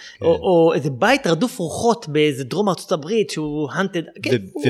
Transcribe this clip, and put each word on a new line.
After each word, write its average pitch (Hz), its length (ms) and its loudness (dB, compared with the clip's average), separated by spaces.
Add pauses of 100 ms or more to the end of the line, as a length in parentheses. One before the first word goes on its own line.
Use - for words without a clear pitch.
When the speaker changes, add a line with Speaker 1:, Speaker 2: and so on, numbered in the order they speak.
(260)
Speaker 1:
או, 165 100 4
או 170 380 4
איזה 147 160 -2
בית 208 380 2
רדוף 170 320 0
רוחות 190 500 0
באיזה 147 340 2
דרום 170 260 -2
ארצות - 220 -4
הברית, 185 380 -2
שהוא 151 420 -4
האנטד, 185 300 -4 (220)
כן, 139 80 -4
Speaker 2:
ו-, 127 40 4 (180)
Speaker 1:
הוא - 160 -6